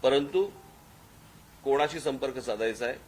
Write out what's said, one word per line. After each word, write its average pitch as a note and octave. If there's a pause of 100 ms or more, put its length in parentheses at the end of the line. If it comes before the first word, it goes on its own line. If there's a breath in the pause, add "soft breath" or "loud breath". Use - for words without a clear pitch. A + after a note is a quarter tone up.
परंतु C#3+ (1120)
कोणाशी D3
संपर्क C3+
साधायचा A2+
आहे B2+ (120)